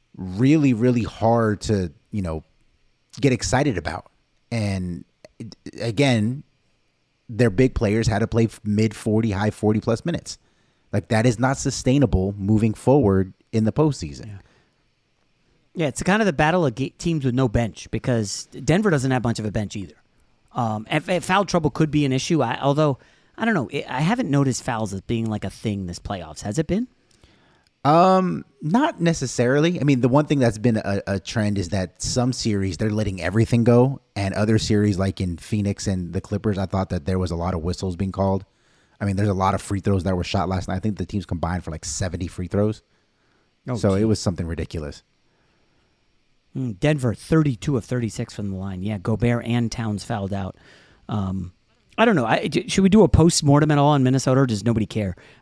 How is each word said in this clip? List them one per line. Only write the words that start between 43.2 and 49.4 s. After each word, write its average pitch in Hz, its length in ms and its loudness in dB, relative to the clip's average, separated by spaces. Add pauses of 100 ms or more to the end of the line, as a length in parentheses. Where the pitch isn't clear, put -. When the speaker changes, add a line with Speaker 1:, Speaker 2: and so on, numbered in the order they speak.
Speaker 2:
Oh, 123 60 -4
Speaker 1:
So 101 200 2
it 95 40 2
Speaker 2:
gee. 110 60 2
Speaker 1:
was 107 160 2
something 87 260 -4
ridiculous. 78 560 -8 (1500)
Speaker 2:
Mm, 123 220 -6
Denver, 135 360 0
thirty-two 147 600 0
of 104 80 -4
thirty-six 120 480 -4
from 101 180 -8
the 95 60 -6
line. 95 260 -8
Yeah, 104 160 -4
Gobert 117 460 0